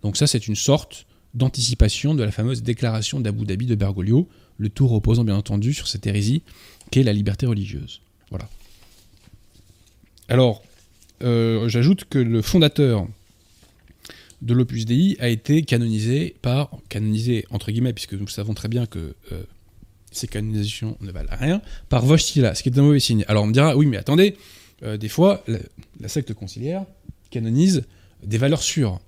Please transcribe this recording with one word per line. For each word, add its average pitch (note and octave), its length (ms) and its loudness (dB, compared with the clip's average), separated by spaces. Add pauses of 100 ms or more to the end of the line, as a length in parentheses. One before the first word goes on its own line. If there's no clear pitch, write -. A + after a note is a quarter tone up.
Donc G#2 140 -4
ça, D3 100 2
c'est A2+ 200 -2
une G#2+ 80 -2
sorte - 520 -2 (280)
d'anticipation B2 800 0
de C3+ 80 0
la G#2 80 -2
fameuse A#2 320 -2
déclaration A#2 580 -2
d'Abu G#2+ 260 -4
Dhabi G2+ 200 -4
de A#2 80 0
Bergoglio, G2+ 540 0 (300)
le G#2+ 100 -2
tout C3+ 180 0
reposant A#2 380 4
bien G2+ 120 2
entendu G#2 360 -2
sur - 160 -8
cette - 180 -8
hérésie G#2 360 0 (480)
qu'est C3 120 4
la A2+ 100 4
liberté G#2 340 -2
religieuse. G2+ 560 -6 (280)
Voilà. F#2+ 180 -10 (1800)
Alors, A#2+ 340 4 (600)
euh, A#2 460 0
j'ajoute B2 360 2
que - 140 -2
le A2+ 240 2
fondateur C#3 680 2 (1300)
de A#2+ 120 0
l'Opus B2 300 0
Dei D3 360 2
a B2 80 -2
été C#3+ 340 0
canonisé A#2 800 -2
par, C3 280 -2 (180)
canonisé A2 600 -2
entre G#2 220 -6
guillemets, A#2+ 200 0
puisque - 220 -10
nous G2 140 -8
savons G#2+ 260 -6
très - 140 -8
bien A#2 180 -2
que, D#2+ 280 -10 (180)
euh, E2 100 -10 (680)
ces - 160 -10
canonisations A2 720 -6
ne G2 100 -12
valent F2 220 -8
rien, D#3+ 300 -2 (260)
par B2 160 2
Wojtyla, C#3 500 4
ce - 80 -8
qui - 60 0
est B2+ 100 0
un C#3 40 6
mauvais D3 180 6
signe. A2 280 2
Alors G#2+ 160 2
on - 20 0
me G#2+ 60 0
dira, C#3 240 4
oui, D3 100 6
mais B2 100 0
attendez, F3+ 400 2 (460)
euh, G#2+ 160 -6
des G#2+ 100 -6
fois, F#3+ 380 2
la, A2 120 -4 (420)
la G#2+ 80 -12
secte C3+ 260 -6
conciliaire C3+ 500 -8 (460)
canonise B2+ 540 2 (380)
des G#2 140 -4
valeurs C#3 260 0
sûres. G#2 460 -2